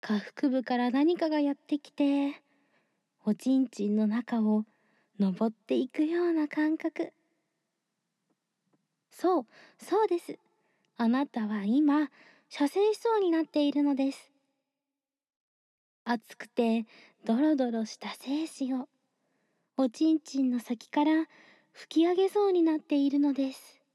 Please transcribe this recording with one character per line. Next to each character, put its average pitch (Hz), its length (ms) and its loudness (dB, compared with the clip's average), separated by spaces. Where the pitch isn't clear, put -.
下 208 180 -2
腹 - 300 -4
部 254 140 0
か 254 120 -2
ら 240 160 0
何 302 240 2
か 330 140 -2
が 302 100 0
や 285 140 0
っ - 20 -4
て - 240 -6
き - 140 -18
て、 285 480 0
お 214 120 0
ち 262 220 0
ん 262 120 0
ち 202 180 -6
ん 208 80 0
の 214 120 2
中 233 340 -2
を 214 240 2
登 202 340 0
っ - 20 -18
て - 200 -4
い 254 120 0
く - 180 -2
よ 339 180 0
う 349 100 2
な 302 160 0
感 311 280 -2
覚。 - 360 -6
そ 339 300 0
う、 220 40 -12
そ 415 260 0
う 427 40 2
で 349 120 0
す。 - 180 -12
あ 233 100 0
な 262 200 0
た 220 200 -6
は 208 160 -4
今、 285 460 2
射 285 120 0
精 415 260 2
し 415 60 -6
そ 453 180 0
う - 20 2
に 370 120 2
な 320 100 2
っ 302 40 0
て 294 180 0
い 285 80 2
る 285 100 0
の 285 140 2
で 269 160 0
す。 - 200 -18
熱 233 320 -6
く - 100 -16
て 226 380 0
ド 226 100 0
ロ 302 200 4
ド 254 160 -2
ロ 226 120 -2
し - 140 -10
た 208 160 -12
精 294 320 -4
子 262 300 -6
を 254 120 -6
お 262 140 2
ち 320 240 2
ん 311 60 0
ち 277 240 -4
ん 254 80 0
の 247 80 -2
先 - 320 -10
か 294 120 2
ら 311 220 2
吹 - 300 -2
き 330 60 4
上 359 60 2
げ 381 160 2
そ 403 200 2
う - 20 2
に 359 100 2
な 320 140 2
っ 302 40 -4
て - 160 -4
い 277 140 2
る 285 100 0
の 285 140 2
で 262 200 -2
す。 - 280 -20